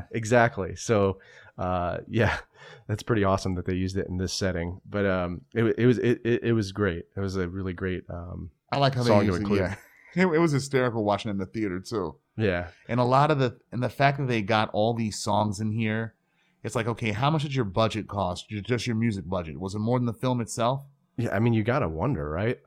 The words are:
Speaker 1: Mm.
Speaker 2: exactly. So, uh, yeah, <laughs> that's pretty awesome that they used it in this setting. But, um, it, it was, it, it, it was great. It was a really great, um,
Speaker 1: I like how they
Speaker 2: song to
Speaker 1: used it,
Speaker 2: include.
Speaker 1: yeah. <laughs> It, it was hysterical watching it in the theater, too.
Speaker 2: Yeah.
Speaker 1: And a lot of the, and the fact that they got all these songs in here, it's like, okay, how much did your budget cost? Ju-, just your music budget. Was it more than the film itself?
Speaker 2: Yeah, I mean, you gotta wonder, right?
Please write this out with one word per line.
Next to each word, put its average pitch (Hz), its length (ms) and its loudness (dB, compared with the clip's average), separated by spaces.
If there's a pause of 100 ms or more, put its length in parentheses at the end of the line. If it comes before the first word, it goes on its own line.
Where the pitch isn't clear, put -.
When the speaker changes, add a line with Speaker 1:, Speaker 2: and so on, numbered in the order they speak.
Speaker 1:
Mm. - 100 -14
Speaker 2:
exactly. 110 640 2
So, 98 440 2 (380)
uh, 90 420 -2 (100)
yeah, 110 260 2 (260)
<laughs> - 260 -20
that's 107 160 -4
pretty 110 200 2
awesome 95 320 2
that 87 100 -6
they 92 100 -2
used 92 200 -2
it 95 140 -2
in 90 80 -4
this 92 160 -4
setting. 87 560 -4
But, 101 160 -2
um, 90 360 -2 (120)
it, 117 100 2 (140)
it 117 80 2
was, 123 140 4
it, 120 260 2
it, 117 180 0
it 117 100 0
was 101 200 0
great. 98 320 -2 (100)
It 98 60 -6
was 95 160 -4
a 90 100 -2
really 92 260 -6
great, 92 360 -4
um, 87 400 -10 (240)
Speaker 1:
I 127 40 0
like 139 180 4
how 123 80 0
they 120 40 2
Speaker 2:
song 104 140 8
to 107 60 2
Speaker 1:
used 90 100 2
it, 107 60 -4
Speaker 2:
include. 101 180 2
Speaker 1:
yeah. 92 180 -2
<laughs> - 60 -20 (300)
It, 180 120 4
it 156 100 2
was 165 140 4
hysterical 127 520 0
watching 101 260 2
it - 20 -2
in 98 80 -4
the 95 80 -4
theater, 98 320 -4
too. 92 380 -4 (200)
Speaker 2:
Yeah. 90 300 0 (200)
Speaker 1:
And 120 120 0
a 123 40 2
lot 135 280 4
of 143 80 2
the, 127 180 0 (140)
and 120 100 -4
the 123 80 -2
fact 143 300 2
that 139 80 -2
they 117 160 0
got 107 280 2
all 110 220 2
these 113 240 -4
songs 104 420 0
in 110 120 -2
here, 110 420 -2 (500)
it's 110 120 -6
like, 113 100 0
okay, 113 240 -2
how 120 220 2
much 156 100 2
did 139 140 -4
your 127 100 2
budget 107 420 0
cost? 92 400 -4
Ju-, 104 140 -6
just 117 240 -2
your 120 100 0
music 110 320 0
budget. 82 320 -6
Was 92 140 -6
it 107 60 -6
more 113 180 0
than 123 80 0
the 117 80 -2
film 127 260 -2
itself? 120 440 -2 (340)
Speaker 2:
Yeah, 117 180 -2
I 101 40 2
mean, 117 140 4
you 110 100 4
gotta 117 260 0
wonder, 78 400 -2
right? 101 380 -2